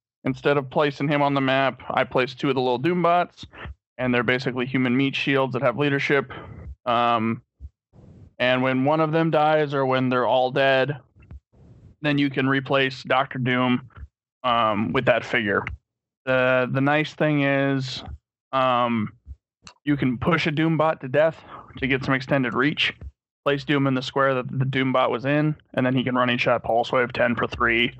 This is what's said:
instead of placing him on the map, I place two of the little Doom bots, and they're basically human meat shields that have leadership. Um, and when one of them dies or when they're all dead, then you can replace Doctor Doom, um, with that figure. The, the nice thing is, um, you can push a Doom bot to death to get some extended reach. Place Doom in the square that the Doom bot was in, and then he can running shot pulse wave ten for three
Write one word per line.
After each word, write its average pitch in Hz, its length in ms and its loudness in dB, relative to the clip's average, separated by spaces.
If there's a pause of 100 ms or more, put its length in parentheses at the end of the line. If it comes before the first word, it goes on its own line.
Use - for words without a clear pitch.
(220)
instead 139 340 0
of 135 140 -2
placing 143 380 -2
him 147 120 2
on 143 140 2
the 139 60 0
map, 135 400 0 (100)
I - 140 2
place 131 300 -2
two - 140 -2
of 131 60 2
the 135 60 0
little 127 180 2
Doom 175 240 0
bots, 170 420 0 (540)
and 123 160 0
they're 123 80 2
basically 127 440 -2
human 127 300 0
meat 135 200 0
shields 135 380 0
that 127 80 -4
have 127 160 0
leadership. 139 540 0 (540)
Um, 117 560 0 (960)
and 127 240 2
when 131 220 0
one 156 160 2
of 156 120 0
them 165 180 2
dies 151 440 2
or 139 120 0
when 131 220 0
they're 123 180 2
all 127 240 2
dead, 135 460 2 (1080)
then 147 160 0
you 143 120 2
can 135 180 0
replace 135 540 0
Doctor 131 360 0
Doom, 127 500 0 (540)
um, 113 500 0
with 131 120 0
that 117 200 4
figure. 101 400 0 (640)
The, 127 460 2
the 135 80 0
nice 147 340 0
thing 151 280 2
is, 139 600 0 (500)
um, 120 600 0 (720)
you 147 120 0
can 127 220 -2
push 165 280 0
a 175 40 0
Doom 160 260 2
bot 160 260 0
to 139 60 -10
death 156 280 2 (420)
to 135 80 -2
get 127 180 0
some 135 100 2
extended 131 400 0
reach. 135 380 0 (520)
Place 139 200 -2
Doom 139 220 2
in 135 80 0
the 127 80 -2
square 135 320 0
that 127 240 -4
the 131 60 0
Doom 131 280 0
bot 127 180 2
was 120 140 -4
in, 151 300 0 (200)
and 131 120 0
then 127 100 0
he 123 80 0
can 123 120 -2
running 123 220 2
shot 123 240 0
pulse 117 300 -2
wave 123 200 0
ten 120 220 0
for 120 120 -2
three 117 540 0